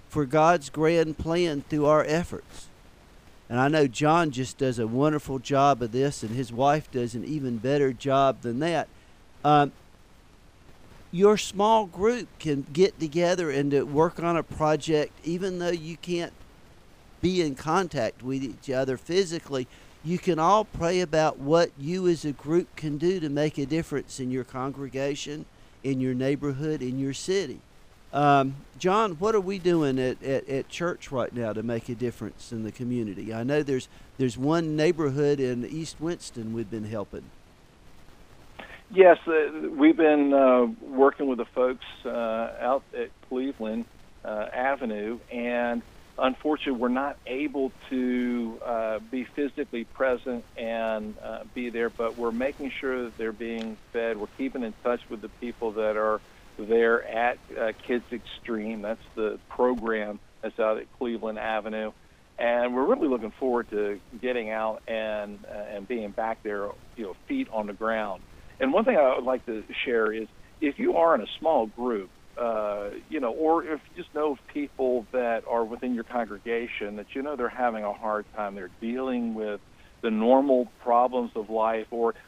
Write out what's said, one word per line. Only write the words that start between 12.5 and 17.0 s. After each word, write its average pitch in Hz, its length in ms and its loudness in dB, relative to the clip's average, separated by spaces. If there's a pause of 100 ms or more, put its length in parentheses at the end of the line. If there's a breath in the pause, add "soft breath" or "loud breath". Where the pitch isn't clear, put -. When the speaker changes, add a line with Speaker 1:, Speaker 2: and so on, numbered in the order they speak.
Speaker 1:
get 180 260 4
together 170 500 0
and 143 220 0
to 139 120 4
work 156 360 2
on 170 160 0
a 156 80 0
project, 156 680 0 (100)
even 180 360 -4
though 175 120 0
you 165 240 -6
can't 170 380 -6 (880)